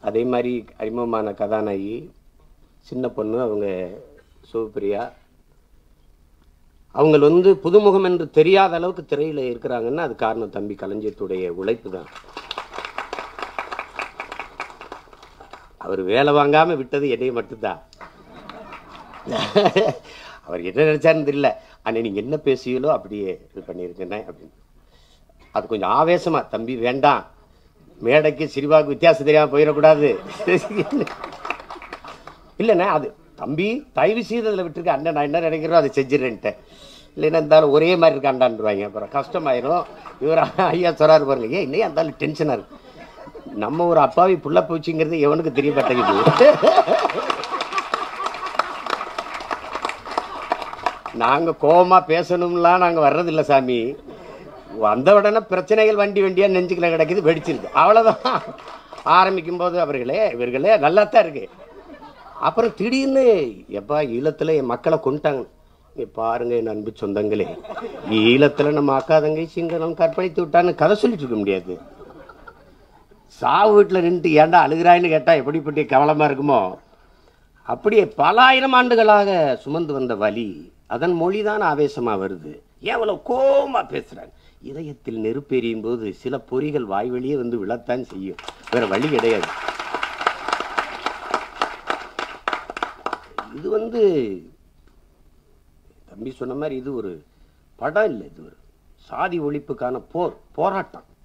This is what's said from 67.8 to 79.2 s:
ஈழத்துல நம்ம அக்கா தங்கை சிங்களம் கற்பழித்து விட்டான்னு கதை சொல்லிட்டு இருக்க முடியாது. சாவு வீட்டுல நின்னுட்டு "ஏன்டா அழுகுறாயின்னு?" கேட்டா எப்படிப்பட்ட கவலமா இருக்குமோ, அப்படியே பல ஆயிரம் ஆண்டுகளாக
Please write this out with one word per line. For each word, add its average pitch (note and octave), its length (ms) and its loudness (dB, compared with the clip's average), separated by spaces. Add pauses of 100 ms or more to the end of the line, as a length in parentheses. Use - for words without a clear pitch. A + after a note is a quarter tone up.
ஈழத்துல C#3 680 4
நம்ம C#3+ 220 2
அக்கா D#3 200 2
தங்கை D#3 340 -4
சிங்களம் E3 480 -4
கற்பழித்து F3 420 -2
விட்டான்னு E3 300 2
கதை G#3 280 4
சொல்லிட்டு G#3 220 0
இருக்க A2+ 180 -2
முடியாது. F#2 340 -2 (1500)
சாவு F3 500 2
வீட்டுல F#3 300 6
நின்னுட்டு F3 240 0 (120)
"ஏன்டா E3+ 240 6
அழுகுறாயின்னு?" E3+ 480 6
கேட்டா D#3 180 4
எப்படிப்பட்ட D3 480 0
கவலமா D3 500 4
இருக்குமோ, C3+ 320 2 (1000)
அப்படியே G3+ 440 2 (160)
பல G3 200 6
ஆயிரம் C4 360 4
ஆண்டுகளாக A3 520 6 (340)